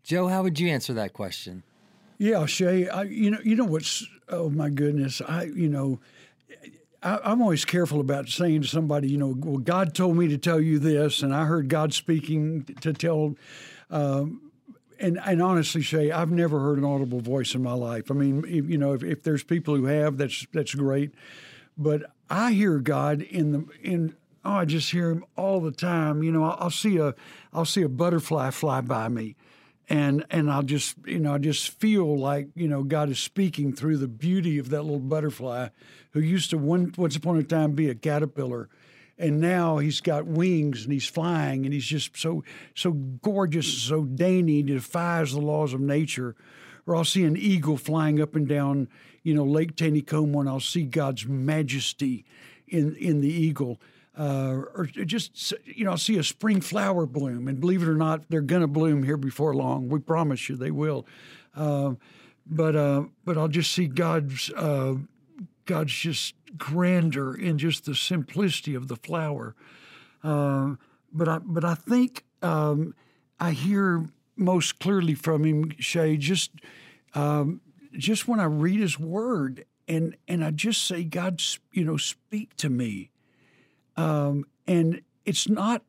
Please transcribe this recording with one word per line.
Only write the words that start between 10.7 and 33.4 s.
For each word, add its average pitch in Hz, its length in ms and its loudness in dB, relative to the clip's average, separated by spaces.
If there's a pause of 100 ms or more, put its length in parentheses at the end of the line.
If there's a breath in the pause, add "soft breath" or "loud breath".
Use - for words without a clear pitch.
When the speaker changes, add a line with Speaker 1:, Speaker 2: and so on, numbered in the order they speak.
Speaker 2:
this, 147 420 2
and 139 140 0
I 156 100 0
heard 151 240 0
God 156 240 0
speaking 156 680 -2 (180)
to 160 100 0
tell," 151 440 0 (560 loud breath)
um, 147 580 -2 (500)
and, 175 240 0
and 175 200 2
honestly, 165 400 2
Shay, 156 280 2
I've 165 200 0
never 165 280 2
heard 143 200 2
an 139 60 2
audible 135 340 0
voice 123 340 -2
in 127 80 -2
my 123 120 -2
life. 117 360 -4
I 139 60 0
mean, 143 320 2
if, 160 200 0
you 165 120 0
know, 139 140 2
if, 123 100 -2
if - 180 -4
there's 151 220 0
people 160 320 0
who 131 100 2
have, 147 320 2
that's, 131 360 -4
that's 151 200 -2
great. 139 380 0 (680 loud breath)
But 151 320 0 (220)
I 226 220 2
hear 196 260 4
God 147 420 0
in 165 300 0
the, 147 140 -2 (180)
in, 165 320 -2 (280)
oh, 196 100 0
I 185 120 2
just 151 240 0
hear 170 220 0
him 165 120 -2 (120)
all 190 260 0
the 160 100 -4
time. 156 520 0
You 165 80 2
know, 160 140 2
I'll, 165 160 -2
I'll 175 100 -2
see 202 260 0
a, 143 160 2 (400 loud breath)
I'll 165 120 0
see 185 180 0
a 147 60 2
butterfly 156 600 0
fly 131 320 -2
by 120 260 -2
me, 110 280 -4 (520 soft breath)
and, 147 440 2
and 147 200 2
I'll 139 120 0
just, 135 320 -2 (100)
you - 140 -4
know, 143 160 2
I - 20 0
just 143 320 0 (100)
feel 190 380 4
like, 143 380 -2
you 165 120 -2
know, 143 140 0
God 147 300 0
is 127 80 -4
speaking 151 520 0